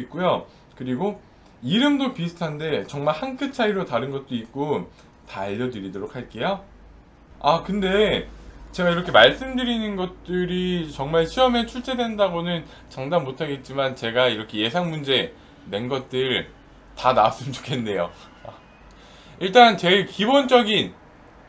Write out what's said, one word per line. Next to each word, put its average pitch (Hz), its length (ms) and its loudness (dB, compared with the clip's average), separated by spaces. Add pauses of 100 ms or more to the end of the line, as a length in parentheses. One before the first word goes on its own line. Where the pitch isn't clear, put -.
있고요. 147 440 -2 (300)
그리고 139 460 -4 (420)
이름도 262 500 2
비슷한데 156 720 -4
정말 143 300 -2
한 262 220 -8
끗 277 140 -4
차이로 202 340 -2
다른 131 260 -2
것도 135 240 -8
있고 117 540 -4 (380)
다 - 140 -10
알려드리도록 101 720 -6
할게요. 135 480 -6 (800)
아, 160 220 2
근데 190 640 0 (440)
제가 180 200 2
이렇게 175 200 -2
말씀드리는 233 840 4
것들이 180 960 -2
정말 156 340 0
시험에 240 400 2
출제된다고는 202 1000 -2 (240)
장담 147 340 -2
못하겠지만 135 720 -4
제가 123 320 2
이렇게 107 320 -4
예상 165 320 0
문제 135 420 -2 (320)
낸 107 220 -6
것들 127 640 -4 (440)
다 127 180 4
나왔으면 113 400 2
좋겠네요. 104 580 -4 (1300)
일단 214 380 8
제일 180 280 4
기본적인 220 880 2 (560)